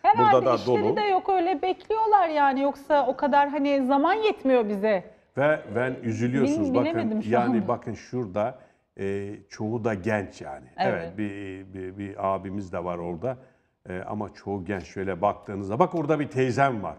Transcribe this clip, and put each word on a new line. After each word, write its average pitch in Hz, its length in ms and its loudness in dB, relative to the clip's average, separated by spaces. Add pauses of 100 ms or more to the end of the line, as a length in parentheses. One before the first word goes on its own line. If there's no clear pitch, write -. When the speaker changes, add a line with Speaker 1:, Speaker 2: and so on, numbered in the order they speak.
Speaker 1:
Herhalde - 360 6
Speaker 2:
Burada 127 140 4
da 120 40 4
Speaker 1:
işleri 110 280 2
Speaker 2:
dolu. 107 120 2
Speaker 1:
de 440 60 0
yok, 381 280 2
öyle 370 320 2
bekliyorlar 415 680 2
yani. 277 320 2
Yoksa 277 460 2
o 262 100 0
kadar 285 320 4
hani 277 360 0
zaman 277 280 4
yetmiyor 262 560 2
bize. 202 340 0 (340)
Speaker 2:
Ve 147 220 4 (160)
ben 127 280 0
üzülüyorsunuz. 120 640 0
Speaker 1:
Bin-, 262 80 -2
Speaker 2:
Bakın 247 100 4
Speaker 1:
bilemedim 220 380 -2
şu 208 60 -6
Speaker 2:
yani 120 280 2
Speaker 1:
anda. 98 100 0
Speaker 2:
bakın 117 260 -4
şurada, 107 680 -4 (400)
e, 101 320 -4 (180)
çoğu 110 340 -4
da 113 100 0
genç 104 480 -2
yani. 76 240 -12 (120)
Evet, 175 160 0 (100)
Speaker 1:
Evet. 85 140 -10
Speaker 2:
bir, 104 120 -4 (440)
bir, 92 240 -10
bir 98 380 -2
abimiz 95 380 -8
de 90 100 -4
var 87 140 -4
orada. 87 400 -6 (520)
E, 92 180 -8
ama 107 260 -8
çoğu 98 320 -8
genç 92 180 -4
şöyle 92 380 -6
baktığınızda. 101 580 -2
Bak - 160 2
orada 151 240 0
bir 143 80 -2
teyzem 127 560 0
var. 78 160 -8